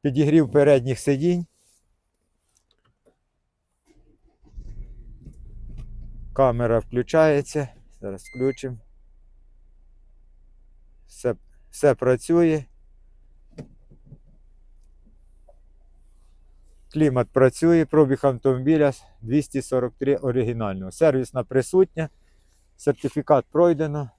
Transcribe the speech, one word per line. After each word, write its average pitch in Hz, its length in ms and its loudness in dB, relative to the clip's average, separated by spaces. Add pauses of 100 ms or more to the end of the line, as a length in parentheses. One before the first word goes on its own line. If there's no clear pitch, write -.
підігрів 147 460 2
передніх 135 480 4
сидінь. 165 480 0 (4000)
Камера 120 460 0
включається, 143 920 0 (320)
зараз 98 220 -12
включимо. 127 540 -6 (2250)
Все, - 280 -6 (360)
все 143 240 0
працює. 156 680 0 (4000)
Клімат 135 360 0
працює, 160 560 4
пробіг 143 380 4
автомобіля 135 680 2 (280)
двісті 131 420 -2
сорок 123 320 -4
три 135 220 0
оригінального. 113 760 -4
Сервісна 131 520 0
присутня, 160 640 0 (680)
сертифікат 143 760 0
пройдено. 151 680 0